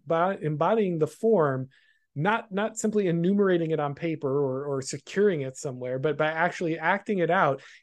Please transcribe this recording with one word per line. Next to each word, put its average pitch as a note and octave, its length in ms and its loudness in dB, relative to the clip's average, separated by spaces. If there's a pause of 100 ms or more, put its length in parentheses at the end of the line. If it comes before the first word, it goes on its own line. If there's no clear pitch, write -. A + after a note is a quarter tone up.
by E3+ 340 2
embodying E3+ 580 0
the D#3 80 0
form, D3 640 2 (460)
not, G#3+ 360 -2
not G#3 280 -2
simply G#3 280 0
enumerating F3 640 2
it D#3 100 0
on C#3+ 140 -2
paper D3 360 -4
or, C3+ 340 -2
or C#3 160 -4
securing E3 640 -2
it C3 160 -10
somewhere, B2+ 400 -6
but D3 180 0
by D#3 120 2
actually E3 500 0
acting G3 400 0
it E3 120 2
out, D#3 300 2 (220)